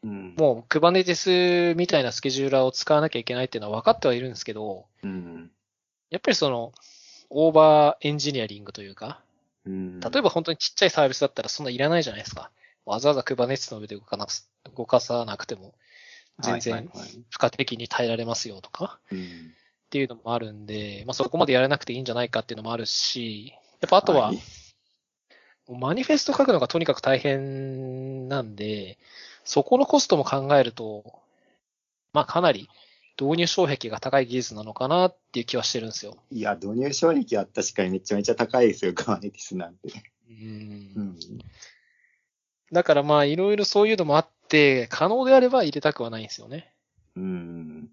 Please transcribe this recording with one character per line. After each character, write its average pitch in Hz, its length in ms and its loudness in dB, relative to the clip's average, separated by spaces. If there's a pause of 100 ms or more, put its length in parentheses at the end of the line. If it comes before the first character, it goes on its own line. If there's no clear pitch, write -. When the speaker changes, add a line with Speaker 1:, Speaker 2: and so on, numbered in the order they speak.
Speaker 1:
う 113 40 -10
ん。 175 300 -10
Speaker 2:
も 131 320 2
う - 40 0
Kubernetes 175 1000 2
み 175 120 0
た 156 120 4
い 135 40 2
な 120 80 -2
ス - 100 -10
ケ 139 80 -2
ジ 135 160 -2
ュ - 20 -2
ー - 20 -2
ラ 135 120 4
ー - 20 4
を 131 80 2
使 - 220 -2
わ 151 80 6
な 160 80 0
き - 80 -6
ゃ - 20 -2
い 113 40 -10
け 123 120 -6
な 123 60 -2
い 131 40 -2
っ - 40 -8
て - 80 -8
い 110 40 -6
う - 20 -10
の 104 80 -6
は 107 80 -2
分 113 60 -2
か - 60 6
っ - 80 4
て - 80 0
は 127 60 4
い 120 60 -2
る 131 80 -6
ん 127 40 -8
で 110 40 -14
す - 100 -12
け 110 80 -8
ど、 107 340 -10 (160)
Speaker 1:
う 101 40 -8
ん。 85 440 -12 (580)
Speaker 2:
や 160 80 -8
っ - 40 -6
ぱ 277 100 2
り 208 40 4
そ 147 140 2
の、 117 240 -6 (560)
オ 156 220 4
ー - 20 -6
バ 151 480 8
ー 147 60 -2
エ 147 40 0
ン 151 60 -2
ジ 143 160 -2
ニ 127 80 -2
ア 110 40 -2
リ 104 140 -14
ン 104 40 -18
グ 107 100 -18
と 107 80 -14
い 98 80 -14
う 98 60 -18
か、 120 260 -14 (440)
Speaker 1:
う 95 40 -12
ん。 92 300 -8
Speaker 2:
例 - 180 -6
え 285 40 2
ば 214 80 4
本 165 140 -2
当 165 80 -6
に 151 60 -6
ち - 140 -4
っ - 40 -12
ち - 80 2
ゃ - 40 6
い - 20 6
サ - 140 2
ー 139 40 4
ビ 131 60 0
ス - 60 -8
だ 143 80 2
っ - 60 -4
た 117 100 -8
ら 127 60 -8
そ - 140 -8
ん - 20 -6
な 127 60 -6
い 123 60 -8
ら 139 100 0
な 170 120 2
い 160 40 0
じ 131 60 -6
ゃ 110 40 -10
な 104 60 -12
い 104 40 -14
で - 40 -14
す - 80 -12
か。 - 160 -16 (340)
わ 107 140 -4
ざ 139 100 4
わ 143 60 4
ざ 131 60 -2
Kubernetes 123 520 -2
の 110 60 -14
上 104 80 -14
で 104 80 -12
動 101 60 -16
か - 160 -8
な 101 80 -8
く、 - 60 -10 (440)
動 117 100 -8
か 123 140 4
さ 120 260 -4
な 107 120 -10
く - 80 -12
て 117 100 -8
も、 98 180 -20 (640)
全 - 200 -2
然 113 140 -4
Speaker 1:
は 113 80 -6
い - 60 -14
は - 80 -18
い - 40 -16
は - 60 -14
い。 - 40 -18
Speaker 2:
付 - 140 -20 (140)
加 120 140 2
的 131 260 -6
に 117 100 -12
耐 120 200 -2
え - 20 -2
ら 113 80 -2
れ 117 80 -6
ま 117 100 -4
す - 140 -6
よ 98 120 -16
と - 80 -20
か、 - 300 -10 (120)
Speaker 1:
う 98 40 -8
ん。 95 40 -8
Speaker 2:
っ - 20 -10 (720)
て 143 80 -2
い 135 60 0
う - 20 -8
の 120 80 -12
も 113 180 -6
あ 120 60 -2
る 110 120 -10
ん 104 140 -18
で、 104 400 -10
ま - 60 -8
あ、 - 20 -6
そ 123 160 -2
こ - 80 -4
ま 131 80 4
で 139 80 2
や 127 80 6
ら 131 60 4
な 143 100 2
く - 60 -8
て 123 100 -8
い 120 40 -6
い 131 40 -8
ん 131 40 -8
じ 123 60 -6
ゃ 117 40 -2
な 123 80 0
い 117 60 -4
か 113 100 -2
っ 113 60 -8
て - 80 -12
い - 20 -10
う - 20 -14
の 110 60 -14
も 113 100 -4
あ 117 40 -4
る 113 80 -6
し、 113 680 -6 (280)
や - 60 -2
っ - 20 -8
ぱ 180 80 8
あ 202 40 6
と 190 120 2
は、 123 140 4
Speaker 1:
は 107 60 0
い。 - 60 -6 (1300)
Speaker 2:
マ 127 240 -4
ニ 254 100 -2
フ 302 100 2
ェ 294 40 4
ス - 80 -2
ト 285 80 -2
書 277 120 4
く 254 80 4
の 151 60 4
が 123 80 2
と 170 120 0
に 165 60 0
か 135 100 2
く - 60 -14
大 135 180 4
変 135 1080 -6
な 135 140 -4
ん 107 140 -10
で、 101 420 -8 (460)
そ - 200 2
こ - 140 4
の 277 80 4
コ 285 140 4
ス - 80 -2
ト - 100 4
も - 60 2
考 139 340 0
え 135 60 8
る 120 80 0
と、 107 480 -14 (960)
ま 202 80 4
あ、 - 40 2
か - 160 0
な 170 100 6
り 98 180 -4 (500)
導 143 180 0
入 170 100 2
障 170 260 2
壁 120 160 -8
が 107 100 -8
高 135 200 2
い 131 60 2
技 120 100 -8
術 120 200 -4
な 107 80 -12
の 107 100 -14
か 127 140 -4
な 175 200 4
っ 180 100 -2 (140)
て 123 80 -4
い 113 40 -6
う - 20 -8
気 - 120 -4
は 117 60 -2
し - 80 -4
て 123 80 -2
る 110 80 -8
ん - 20 -10
で 107 60 -12
す - 100 -12
よ。 101 120 -16 (140)
Speaker 1:
い 120 100 -6
や、 104 140 0
導 101 240 -6
入 139 140 -2
障 151 300 4
壁 110 140 -2
は 98 80 0
確 - 280 -4
か 101 100 0
に 92 60 0
め 92 100 -2
ち - 140 -6
ゃ 101 40 0
め 101 60 -2
ち - 60 -2
ゃ 113 60 2
高 123 260 2
い 120 60 8
で 98 60 4
す - 120 -6
よ、 90 80 0
Kubernetes 101 640 -6
な 85 140 -8
ん 87 60 -20
て。 82 140 -14 (400)
Speaker 2:
う 113 40 -20
ん。 107 600 -16
Speaker 1:
う 104 60 -6
ん。 95 160 -8 (1500)
Speaker 2:
だ 175 120 2
か 160 100 6
ら 143 100 4
ま 147 160 4
あ、 143 60 6
い 147 100 2
ろ 196 180 2
い 208 40 0
ろ 208 80 0
そ 202 180 4
う 214 40 4
い 220 60 2
う 208 40 0
の 175 80 0
も 147 120 4
あ 160 40 4
っ - 60 -4 (200)
て、 139 400 4
可 165 220 0
能 254 160 0
で 262 80 6
あ 269 60 10
れ 247 100 4
ば 247 140 2
入 151 80 -2
れ 147 100 -6
た - 120 2
く 123 100 -6
は 117 60 -6
な 110 100 -8
い - 20 -10
ん - 40 -12
で - 40 -16
す - 100 -16
よ 113 80 -20
ね。 147 260 -16 (420)
Speaker 1:
う - 40 -12
ん。 82 720 -10